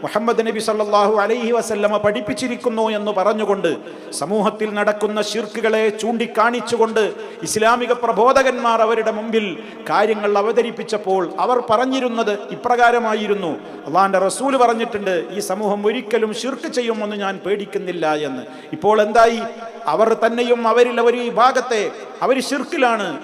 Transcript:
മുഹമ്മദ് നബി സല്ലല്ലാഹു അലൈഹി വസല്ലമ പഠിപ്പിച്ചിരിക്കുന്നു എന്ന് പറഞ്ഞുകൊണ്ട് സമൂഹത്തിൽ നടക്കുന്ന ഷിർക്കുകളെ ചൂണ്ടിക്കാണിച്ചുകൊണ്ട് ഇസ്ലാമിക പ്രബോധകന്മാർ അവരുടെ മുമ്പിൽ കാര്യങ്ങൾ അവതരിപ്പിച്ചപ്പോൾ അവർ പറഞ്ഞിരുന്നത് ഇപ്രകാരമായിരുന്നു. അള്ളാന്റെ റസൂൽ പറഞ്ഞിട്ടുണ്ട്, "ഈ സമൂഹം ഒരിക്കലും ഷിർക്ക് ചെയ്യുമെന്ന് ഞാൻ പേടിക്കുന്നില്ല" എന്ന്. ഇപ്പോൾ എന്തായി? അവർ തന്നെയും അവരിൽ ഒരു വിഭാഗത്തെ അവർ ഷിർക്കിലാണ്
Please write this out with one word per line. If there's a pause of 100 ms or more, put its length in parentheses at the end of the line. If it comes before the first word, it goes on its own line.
മുഹമ്മദ്
നബി
സല്ലല്ലാഹു
അലൈഹി
വസല്ലമ
പഠിപ്പിച്ചിരിക്കുന്നു (140)
എന്ന്
പറഞ്ഞുകൊണ്ട് (520)
സമൂഹത്തിൽ (100)
നടക്കുന്ന (120)
ഷിർക്കുകളെ (160)
ചൂണ്ടിക്കാണിച്ചുകൊണ്ട് (460)
ഇസ്ലാമിക (120)
പ്രബോധകന്മാർ
അവരുടെ
മുമ്പിൽ (440)
കാര്യങ്ങൾ (100)
അവതരിപ്പിച്ചപ്പോൾ (220)
അവർ (120)
പറഞ്ഞിരുന്നത് (220)
ഇപ്രകാരമായിരുന്നു. (360)
അള്ളാന്റെ
റസൂൽ (120)
പറഞ്ഞിട്ടുണ്ട്, (220)
"ഈ (100)
സമൂഹം (100)
ഒരിക്കലും (100)
ഷിർക്ക്
ചെയ്യുമെന്ന്
ഞാൻ (100)
പേടിക്കുന്നില്ല" (140)
എന്ന്. (340)
ഇപ്പോൾ (100)
എന്തായി? (500)
അവർ (140)
തന്നെയും (100)
അവരിൽ (120)
ഒരു
വിഭാഗത്തെ (420)
അവർ (120)
ഷിർക്കിലാണ് (180)